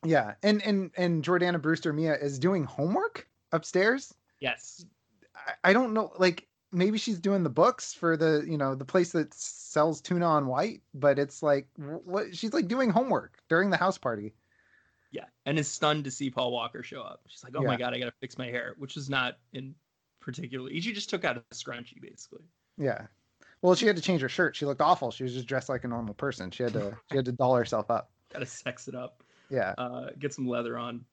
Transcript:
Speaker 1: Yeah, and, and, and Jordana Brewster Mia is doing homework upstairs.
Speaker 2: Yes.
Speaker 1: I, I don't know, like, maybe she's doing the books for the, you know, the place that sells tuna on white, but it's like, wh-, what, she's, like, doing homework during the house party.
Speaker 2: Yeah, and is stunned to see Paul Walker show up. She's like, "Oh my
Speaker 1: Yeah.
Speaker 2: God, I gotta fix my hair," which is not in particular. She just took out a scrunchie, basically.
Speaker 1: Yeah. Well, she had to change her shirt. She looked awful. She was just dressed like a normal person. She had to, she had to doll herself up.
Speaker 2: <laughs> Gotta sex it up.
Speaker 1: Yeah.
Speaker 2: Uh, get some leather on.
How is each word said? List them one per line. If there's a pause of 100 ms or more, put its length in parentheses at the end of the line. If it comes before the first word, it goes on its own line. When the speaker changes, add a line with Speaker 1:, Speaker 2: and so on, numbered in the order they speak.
Speaker 1:
Yeah, (100)
and,
and,
and
Jordana
Brewster
Mia
is
doing
homework (240)
upstairs. (280)
Speaker 2:
Yes. (800)
Speaker 1:
I,
I
don't
know,
like, (240)
maybe
she's
doing
the
books
for
the,
you
know,
the
place
that
sells
tuna
on
white, (140)
but
it's
like,
wh-,
what,
she's,
like,
doing
homework (100)
during
the
house
party. (760)
Speaker 2:
Yeah, (200)
and
is
stunned
to
see
Paul
Walker
show
up.
She's
like,
"Oh
my
Speaker 1:
Yeah.
Speaker 2:
God,
I
gotta
fix
my
hair,"
which
is
not (160)
in (440)
particular.
She
just
took
out
a (120)
scrunchie,
basically. (340)
Speaker 1:
Yeah. (560)
Well,
she
had
to
change
her
shirt.
She
looked
awful.
She
was
just
dressed
like
a
normal
person.
She
had
to, (140)
she
had
to
doll
herself
up. (120)
Speaker 2:
<laughs>
Gotta
sex
it
up. (280)
Speaker 1:
Yeah.
Speaker 2:
Uh,
get
some
leather
on.